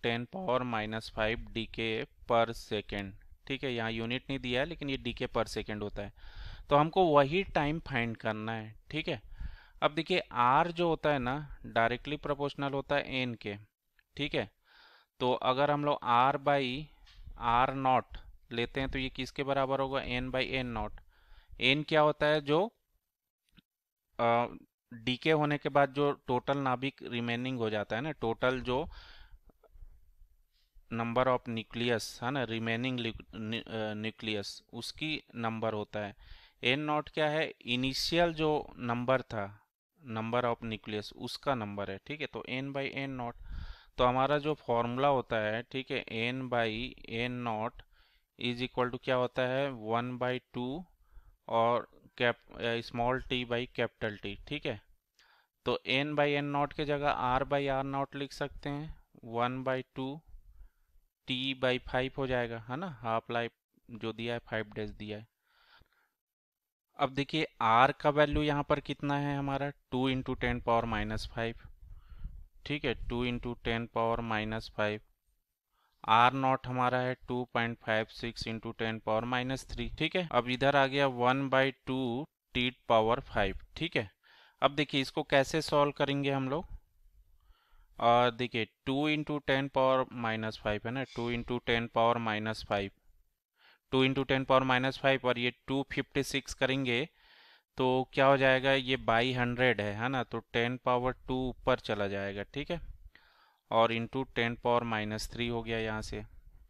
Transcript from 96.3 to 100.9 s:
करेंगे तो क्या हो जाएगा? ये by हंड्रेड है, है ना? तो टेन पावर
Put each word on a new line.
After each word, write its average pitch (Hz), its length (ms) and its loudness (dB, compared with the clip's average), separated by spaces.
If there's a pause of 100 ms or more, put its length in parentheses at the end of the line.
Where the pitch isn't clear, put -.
करेंगे 131 540 0 (720)
तो 127 360 2
क्या 135 120 6
हो 139 120 8
जाएगा? 131 360 4
ये 131 240 2
by 117 400 2
हंड्रेड 120 440 2
है, 104 120 -2
है 113 160 -4
ना? 131 140 -2
तो 117 160 -6
टेन 120 460 -2
पावर 123 260 2 (160)